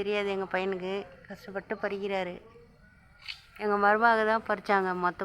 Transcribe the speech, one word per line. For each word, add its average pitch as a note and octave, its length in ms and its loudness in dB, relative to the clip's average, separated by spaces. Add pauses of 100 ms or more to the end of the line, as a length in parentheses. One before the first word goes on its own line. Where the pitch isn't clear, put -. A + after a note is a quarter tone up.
தெரியாது G3+ 360 -2
எங்க F#3+ 180 -4
பையனுக்கு, F#3+ 400 -2 (340)
கஷ்டப்பட்டு G3 560 -8
பறிக்கிறாரு. G3 500 -4 (1300)
எங்க G#3 120 0 (100)
மருமக A3 480 6
தான் A3 180 -2
பறிச்சாங்க F#3+ 420 2 (120)
மொத்த F3+ 200 -2